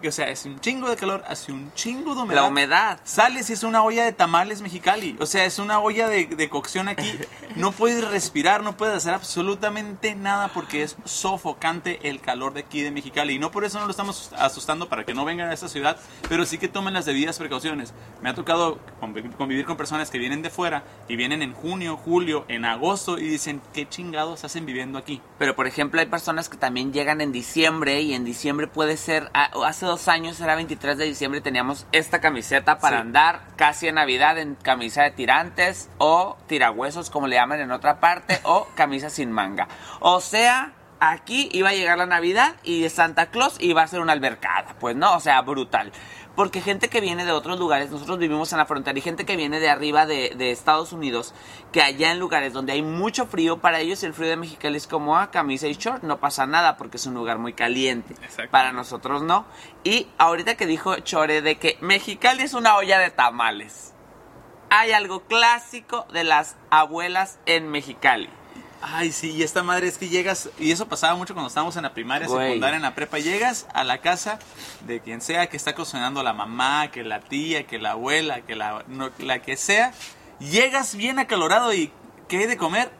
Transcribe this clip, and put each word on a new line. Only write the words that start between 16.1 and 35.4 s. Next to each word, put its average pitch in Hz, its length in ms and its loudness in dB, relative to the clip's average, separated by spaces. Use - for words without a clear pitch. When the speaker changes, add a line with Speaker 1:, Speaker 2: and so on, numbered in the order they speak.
Speaker 1:
pero 165 160 2
sí 165 120 -8
que 185 120 -4
tomen 190 240 -4
las 175 120 -2
debidas 151 320 -2
precauciones. 143 560 -6
Me 127 80 -2
ha 127 60 -4
tocado 165 440 0
conviv-, 110 340 -10
convivir 135 300 -2
con 165 120 -6
personas 151 320 -6
que 131 80 -8
vienen 131 240 -4
de 165 80 -8
fuera 165 340 -4
y 120 100 -6
vienen 139 240 -2
en 127 120 -6
junio, 165 440 -6
julio, 165 500 0
en 117 180 -4
agosto 170 520 -2
y 156 100 -6
dicen, 147 340 -4
"¿Qué 147 140 -6
chingados 160 560 -6
hacen 160 220 -10
viviendo 131 320 -8
aquí?". 131 240 -10
Speaker 2:
Pero, 143 180 2
por 127 120 0
ejemplo, 147 320 -2
hay 160 80 2
personas 165 420 -4
que - 80 -16
también 131 360 -2
llegan 147 280 0
en 143 100 -2
diciembre 147 680 0
y 147 120 0
en 123 120 -2
diciembre 143 420 -4
puede 156 300 0
ser, 156 360 0
ah, 143 180 4
hace 160 200 -2
dos 170 220 0
años 165 320 0
era 160 160 2
veintitrés 151 420 -4
de 151 80 0
diciembre, 139 360 -4
teníamos 131 500 -2
esta 160 300 2
camiseta 139 580 2
para 131 180 4
Speaker 1:
Sí. 117 40 2
Speaker 2:
andar 143 400 6
casi 151 320 4
en 156 80 2
Navidad 147 420 6
en 147 180 -4
camisa 127 480 2
de 143 80 4
tirantes 170 840 2